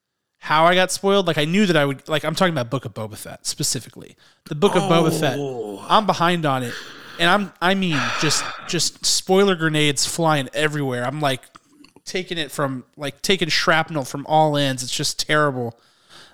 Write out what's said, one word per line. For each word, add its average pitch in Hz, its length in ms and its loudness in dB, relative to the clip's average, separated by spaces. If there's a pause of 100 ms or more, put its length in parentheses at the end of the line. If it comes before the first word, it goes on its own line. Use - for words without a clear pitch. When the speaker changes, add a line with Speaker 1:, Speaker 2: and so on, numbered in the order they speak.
(420)
Speaker 1:
how 156 240 4
I 180 80 6
got 185 180 2
spoiled. 196 340 2
Like, 160 120 0
I 151 60 2
knew 190 220 2
that 170 100 4
I 147 80 4
would, 139 240 -4
like, 156 160 -2
I'm 156 100 -2
talking 175 200 2
about 123 160 -4
Book 135 160 -4
of 110 80 -14
Boba 107 220 -10
Fett - 300 -14
specifically. - 680 -8 (320)
The 165 60 -8
Book 175 220 2
of 175 80 2
Boba 165 340 2
Fett, 139 200 0
Speaker 2:
Oh. 117 500 -8
Speaker 1:
I'm 202 180 4
behind 175 400 0
on 131 160 0
it. 120 100 -6 (460)
And 170 100 2
I'm, 196 320 2
I 180 140 2
mean, 175 260 0 (220)
just, 151 200 0 (240)
just - 380 -4
spoiler 190 500 2
grenades 151 520 0
flying 151 480 0
everywhere. 143 500 -2
I'm, 139 160 -4
like, 135 220 0 (640)
taking 180 320 -8
it 147 120 -6
from, 135 340 -4 (120)
like, 143 240 -10
taking 180 280 -4
shrapnel 160 580 0
from 143 200 -10
all 156 300 2
ends. 135 260 -2
It's 123 140 -8
just - 220 -4
terrible. 139 600 0 (560)